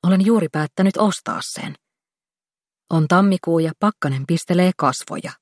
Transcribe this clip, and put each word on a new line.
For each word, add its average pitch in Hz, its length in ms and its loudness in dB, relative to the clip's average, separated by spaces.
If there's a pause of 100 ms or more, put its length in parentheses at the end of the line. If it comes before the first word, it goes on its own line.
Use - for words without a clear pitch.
Olen 185 220 2
juuri 214 260 2
päättänyt 170 460 0
ostaa - 440 -2
sen. - 340 -12 (1120)
On 160 180 2
tammikuu 180 520 2
ja 160 200 0
pakkanen 139 480 -2
pistelee 180 500 2
kasvoja. - 540 -4 (100)